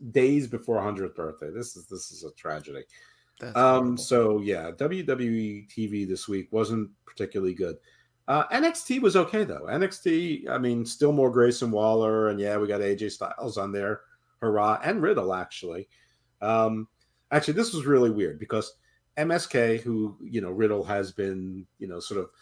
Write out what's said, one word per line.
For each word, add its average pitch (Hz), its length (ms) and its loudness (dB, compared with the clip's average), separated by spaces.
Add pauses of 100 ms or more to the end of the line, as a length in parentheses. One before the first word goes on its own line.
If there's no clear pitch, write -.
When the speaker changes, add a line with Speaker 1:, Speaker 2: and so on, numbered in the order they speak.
(120)
Speaker 1:
days 135 360 4
before 117 300 -4
her 98 60 0
hundredth 98 320 -4
birthday. 78 360 -10
This 120 240 -12
is, 87 120 -20
this - 240 -14
is - 120 -18
a 78 80 -14
tragedy. 76 520 -12 (560)
Speaker 2:
That's 117 160 -12
Speaker 1:
Um, 123 80 4
Speaker 2:
horrible. 127 340 4
Speaker 1:
so, 113 420 4
yeah, 87 380 -2
W 170 260 -2
W 127 280 -2
E 104 380 -4
T 110 180 -6
V 101 180 -4
this 92 220 -6
week 98 240 -4
wasn't 110 400 -2 (140)
particularly 95 480 -4
good. 85 220 -4 (520)
Uh, 147 240 2
N 277 120 2
X 330 200 0
T 254 160 -2
was 190 160 4
okay, 208 280 2
though. 82 220 -6
N 135 180 0
X 190 160 -4
T, 165 500 -2
I 127 80 0
mean, 120 280 0
still 147 260 2
more 135 180 4
Grayson 120 420 4
Waller, 110 580 4
and, 101 100 -2
yeah, 104 180 0
we 104 100 2
got 101 140 0
A 101 140 2
J 104 140 -6
Styles - 480 -8
on 98 160 -4
there. 101 280 -2 (400)
Hurrah. 110 420 4
And 185 180 0
Riddle, 135 320 2
actually. 90 540 -8 (540)
Um, 110 480 0 (420)
actually, 147 220 2
this 226 200 0
was 147 120 -6
really 127 240 6
weird 90 300 -2
because - 340 -6 (420)
M 160 160 0
S 170 160 0
K, 117 300 2
who, 110 440 -4
you 110 200 -4
know, 90 100 -6
Riddle 104 320 2
has 98 300 -4
been, 95 520 -6 (140)
you 101 80 -10
know, 87 140 -10
sort 101 180 -6
of 90 100 -6 (120)